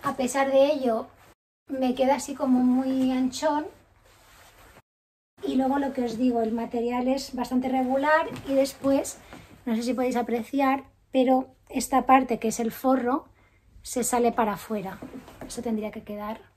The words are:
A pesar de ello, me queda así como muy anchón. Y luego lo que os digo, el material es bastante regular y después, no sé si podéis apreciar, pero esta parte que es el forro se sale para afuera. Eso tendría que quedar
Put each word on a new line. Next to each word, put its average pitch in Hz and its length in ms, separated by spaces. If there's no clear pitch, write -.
A 269 140
pesar 269 360
de 269 200
ello, 254 360
me 262 280
queda 262 200
así 269 180
como 254 260
muy 262 520
anchón. 294 540
Y 254 100
luego 269 220
lo 277 160
que 254 100
os 220 140
digo, 240 240
el 220 100
material 240 560
es 269 280
bastante 254 340
regular 277 580
y 269 60
después, 269 680
no 233 100
sé 233 80
si 254 100
podéis 254 220
apreciar, 254 720
pero 262 440
esta 254 360
parte 262 340
que 226 80
es 220 120
el 226 120
forro 262 560
se - 220
sale 240 280
para 220 220
afuera. 190 460
Eso - 160
tendría 214 300
que 220 120
quedar 208 360